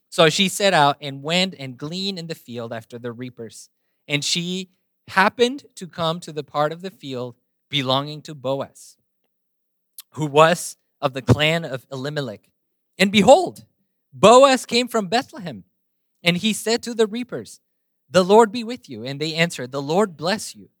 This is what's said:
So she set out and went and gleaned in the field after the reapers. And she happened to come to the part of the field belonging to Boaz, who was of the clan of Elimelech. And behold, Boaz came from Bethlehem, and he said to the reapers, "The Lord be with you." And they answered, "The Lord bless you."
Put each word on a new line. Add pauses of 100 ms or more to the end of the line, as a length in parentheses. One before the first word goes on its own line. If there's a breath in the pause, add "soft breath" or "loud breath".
So
she
set
out
and
went
and
gleaned
in
the
field
after
the
reapers. (360)
And
she (400)
happened (100)
to
come
to
the
part
of
the
field (340)
belonging
to
Boaz, (1160)
who
was (240)
of
the
clan
of
Elimelech. (480)
And
behold, (480)
Boaz
came
from
Bethlehem, (580)
and
he
said
to
the
reapers, (500)
"The
Lord
be
with
you."
And
they
answered,
"The
Lord
bless
you." (100)